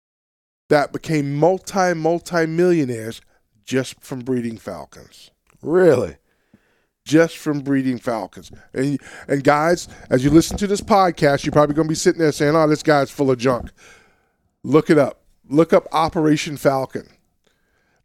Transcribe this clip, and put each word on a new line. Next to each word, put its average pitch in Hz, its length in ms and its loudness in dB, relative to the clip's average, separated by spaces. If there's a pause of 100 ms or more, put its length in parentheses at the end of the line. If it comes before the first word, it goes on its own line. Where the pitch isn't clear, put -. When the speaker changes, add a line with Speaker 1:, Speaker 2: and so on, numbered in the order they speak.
(680)
Speaker 1:
that 147 240 0
became 143 420 -4
multi, 180 580 0
multi-millionaires 160 1300 -2 (440)
just 127 360 -6
from 131 180 -12
breeding 117 380 -6
falcons. - 760 -18 (300)
Speaker 2:
Really? 135 560 2 (840)
Speaker 1:
Just 160 340 2
from 147 220 -6
breeding 131 400 -2
falcons. 101 520 -8 (220)
And, 135 260 -4 (280)
and 143 160 -2
guys, 147 440 2 (220)
as 127 140 0
you 143 80 2
listen 165 260 4
to 202 80 -4
this 196 160 -2
podcast, 175 640 2
you're 147 60 -4
probably 147 240 2
gonna 160 120 0
be 160 60 -2
sitting 165 260 0
there 156 120 2
saying, 147 240 0
"Oh, 156 120 2
this 151 140 0
guy's 143 300 2
full 139 180 -2
of 127 80 2
junk." 120 320 -2 (920)
Look 143 260 2
it 160 80 6
up. 127 240 0 (260)
Look 156 240 2
up 185 200 2
Operation 156 640 -2
Falcon. 135 500 -2 (960)